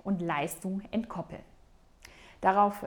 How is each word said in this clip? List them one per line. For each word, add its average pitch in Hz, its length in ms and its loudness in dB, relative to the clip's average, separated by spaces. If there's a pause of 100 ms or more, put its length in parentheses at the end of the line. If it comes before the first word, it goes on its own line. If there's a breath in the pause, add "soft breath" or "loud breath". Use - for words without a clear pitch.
und 185 200 0
Leistung 170 680 -4
entkoppeln. - 540 -6 (1000 loud breath)
Darauf 202 460 4